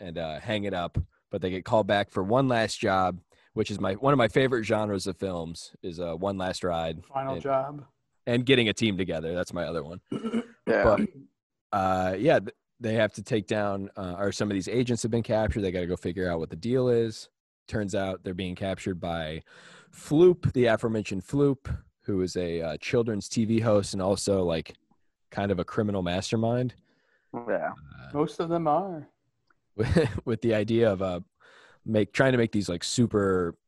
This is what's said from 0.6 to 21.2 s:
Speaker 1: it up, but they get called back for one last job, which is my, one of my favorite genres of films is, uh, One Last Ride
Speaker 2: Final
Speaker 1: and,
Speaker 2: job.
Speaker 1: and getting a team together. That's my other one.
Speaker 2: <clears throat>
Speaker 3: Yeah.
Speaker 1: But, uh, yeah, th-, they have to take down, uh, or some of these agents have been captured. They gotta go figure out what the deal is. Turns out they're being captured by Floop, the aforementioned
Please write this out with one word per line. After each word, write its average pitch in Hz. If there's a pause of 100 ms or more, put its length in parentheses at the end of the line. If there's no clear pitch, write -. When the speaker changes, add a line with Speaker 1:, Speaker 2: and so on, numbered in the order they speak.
Speaker 1:
it 98
up, 87 (340)
but 98
they 92
get 92
called 110
back 101
for 98
one 127
last 113
job, 92 (320)
which 110
is 101
my, 98
one 131
of 135
my 113
favorite 127
genres 104
of 92
films 85 (100)
is, 87
uh, 85
One 95
Last 92
Ride 82
Speaker 2:
Final 135
Speaker 1:
and, -
Speaker 2:
job. 139 (420)
Speaker 1:
and 123
getting 120
a -
team 107
together. 85
That's 90
my 87
other 80
one. 85 (100)
Speaker 2:
<clears throat> 226 (220)
Speaker 3:
Yeah. -
Speaker 1:
But, - (800)
uh, 92
yeah, 131
th-, 101 (260)
they 110
have 107
to 107
take 107
down, 101
uh, 90
or 101
some 104
of 101
these 92
agents 120
have 113
been 117
captured. 110
They 95
gotta 90
go 87
figure 90
out 85
what 78
the 82
deal 123
is. 117 (400)
Turns 104
out 95
they're 95
being 90
captured 95
by 80 (520)
Floop, 175
the 123
aforementioned 110